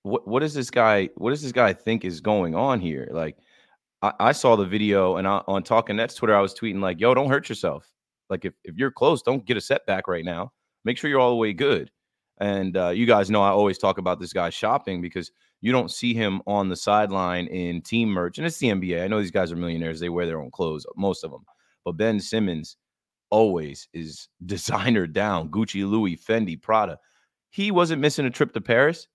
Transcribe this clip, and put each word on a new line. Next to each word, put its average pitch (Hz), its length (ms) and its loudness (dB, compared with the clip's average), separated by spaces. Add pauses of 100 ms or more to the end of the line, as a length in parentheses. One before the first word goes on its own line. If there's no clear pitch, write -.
What, - 260 -4
what 123 140 2
is 151 140 -4
this 131 160 -4
guy, 107 460 4
what 110 120 -2
does 147 140 -2
this 127 80 -6
guy 117 220 4
think 110 300 -2
is 87 160 -6
going 90 360 0
on 123 240 0
here? 73 320 -6
Like, 80 260 -6 (640)
I, 104 180 0
I 113 120 6
saw 123 240 6
the 101 100 2
video 98 520 2
and 95 100 -2
I, 101 200 0
on 98 140 0
Talking 107 360 0
Nets 113 180 -2
Twitter, 107 200 4
I 101 60 6
was 95 140 0
tweeting, 98 240 -6
like, 90 200 -2
"Yo, 120 140 6
don't 135 160 2
hurt 139 200 0
yourself. - 440 -6 (360)
Like, 95 160 -6
if, 85 80 -6 (100)
if 85 140 -16
you're 131 140 0
close, 151 300 2
don't 131 240 -2
get 117 120 0
a 95 40 -4
setback 98 460 -2
right 85 180 -4
now. 90 280 -6 (320)
Make 123 120 -2
sure 151 120 -4
you're 139 100 2
all 123 120 4
the 120 40 2
way 110 180 0
good." 120 380 0 (480)
And, 95 380 -2
uh, 90 120 0
you 107 160 0
guys 104 240 6
know 107 120 4
I 98 80 6
always 98 280 4
talk 95 200 0
about 90 220 -2
this 87 120 -12
guy 87 180 -2
shopping 98 520 -2
because 87 300 -8 (280)
you 120 140 0
don't 123 180 2
see 120 220 -2
him 101 340 -2
on 101 220 0
the 90 80 -4
sideline 95 680 0
in 87 340 -6
team 113 280 -2
merch. 90 280 -2
And 165 100 -4
it's 160 100 -6
the 127 120 0
N 98 100 0
B 90 140 -4
A. 85 100 -4
I 98 40 -4
know 107 120 0
these 95 100 -4
guys 87 220 -2
are 85 60 -8
millionaires. 82 420 -6
They 87 100 -6
wear 87 160 -2
their 82 160 -6
own 65 80 -14
clothes, 78 460 -6
most 95 300 -2
of 76 40 -10
them. 65 140 -18 (400)
But 85 140 -6
Ben 107 220 2
Simmons 92 580 -4 (520)
always 90 640 2
is 80 420 -12
<laughs> 90 100 -20
designer 98 640 0
down, 85 420 -2
Gucci, 98 400 -2
Louis, 104 260 0
Fendi, 110 460 -2
Prada. 104 380 0 (500)
He 202 220 -4
wasn't 165 300 2
missing 147 240 0
a 127 40 0
trip 135 240 -2
to 107 80 -4
Paris 135 540 2